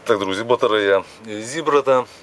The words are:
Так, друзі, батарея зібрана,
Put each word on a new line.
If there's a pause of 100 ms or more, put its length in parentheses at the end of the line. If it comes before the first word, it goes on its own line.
Так,
друзі,
батарея (240)
зібрана, (180)